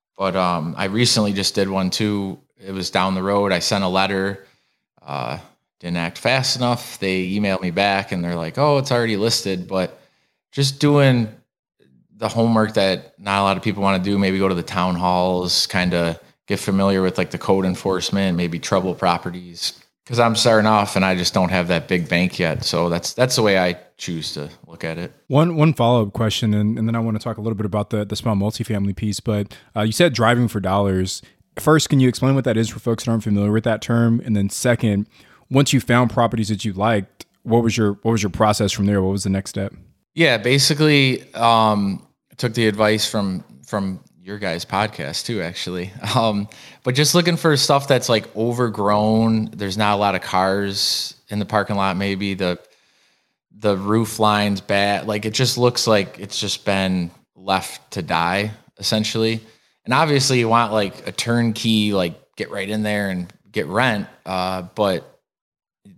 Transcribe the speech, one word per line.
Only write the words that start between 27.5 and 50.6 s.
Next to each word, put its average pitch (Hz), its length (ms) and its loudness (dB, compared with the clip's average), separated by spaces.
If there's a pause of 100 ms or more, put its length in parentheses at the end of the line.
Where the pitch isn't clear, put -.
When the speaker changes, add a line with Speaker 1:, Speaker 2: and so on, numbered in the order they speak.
Speaker 2:
bit 104 100 -4
about 101 240 -2
the, 104 160 -2
the 101 100 -6
small 110 200 -2
multifamily 101 600 -2
piece, 104 240 -4
but, 104 360 -4 (200)
uh, 110 60 0
you 110 100 0
said 170 220 4
driving 120 340 4
for 107 120 -4
dollars. 95 640 0 (340)
First, 156 320 4
can 143 100 4
you 127 80 6
explain 131 280 2
what 135 80 0
that 120 140 2
is 113 120 2
for - 100 -12
folks 113 260 -2
that 117 60 0
aren't 113 120 0
familiar 101 280 2
with 110 120 2
that 110 180 0
term? 117 420 2
And 107 120 -2
then 101 160 0
second, 107 560 0 (420)
once 135 240 4
you 135 60 4
found 120 320 2
properties 110 380 0
that 104 160 -4
you 104 80 -4
liked, 101 520 -2 (160)
what 117 220 2
was 113 140 2
your, 107 160 2 (100)
what 113 80 2
was 113 100 2
your 101 80 0
process 104 420 2
from 101 140 0
there? 101 160 2
What 95 100 0
was 98 120 -2
the 98 80 -2
next 95 180 -2
step? 98 240 -6 (400)
Speaker 1:
Yeah, 147 240 2
basically, 139 960 2
um, 110 720 2 (260)
I - 40 -20
took 117 180 -4
the 117 140 2
advice 107 420 2
from, 95 340 -4 (240)
from 95 320 -4 (240)
your 98 160 -10
guys' 85 260 -4
podcast 98 600 -4
too, 110 160 -6
actually. 90 560 -8
<laughs> 107 180 -4
Um, 107 320 0 (360)
but 127 120 -2
just 147 200 2
looking 175 220 2
for 160 200 2
stuff 135 300 2
that's, 127 220 2
like, - 260 0
overgrown. 110 1160 2
There's 98 240 -6
not 104 180 2
a - 20 0
lot 101 180 2
of 90 60 -4
cars 98 920 -2 (160)